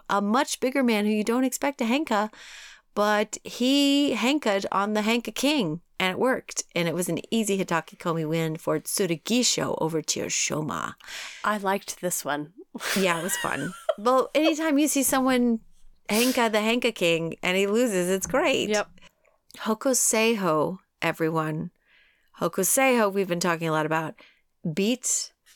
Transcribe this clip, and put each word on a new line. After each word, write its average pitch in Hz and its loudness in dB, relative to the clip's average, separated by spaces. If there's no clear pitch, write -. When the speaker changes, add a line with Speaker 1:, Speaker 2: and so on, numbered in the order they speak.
Speaker 1:
a 202 2
much 214 0
bigger 262 0
man 220 2
who 214 2
you 214 0
don't 233 0
expect 277 -2
to 247 -2
Henka, 220 0
but 208 0
he 277 2
Henka'd 214 0
on 202 0
the 214 0
Henka 226 -2
King, 226 0
and 185 2
it - -6
worked. - -2
And 170 0
it 160 -2
was 175 -2
an 165 -2
easy 196 0
Hitaki - -4
Komi 165 -2
win 160 -2
for 156 -2
Tsurugisho 175 0
over 160 -2
Chioshoma. - -4
Speaker 2:
I 208 0
liked 196 -4
this - -4
one. 147 -4
<laughs> 330 -20
Speaker 1:
Yeah, 180 2
it 160 -6
was 185 -2
fun. 185 -4
Well, 247 2
anytime 311 2
you 294 4
see 277 2
someone 254 2
Henka 233 2
the 214 2
Henka 226 0
King 165 0
and 180 0
he 196 2
loses, 202 2
it's 190 0
great. 269 0
Speaker 2:
Yep. 208 0
Speaker 1:
Hokuseiho, 214 2
everyone. 160 -2
Hokuseiho, 214 2
we've 196 0
been 175 -2
talking 165 0
a 160 0
lot 156 0
about, 160 -2
beat 214 -2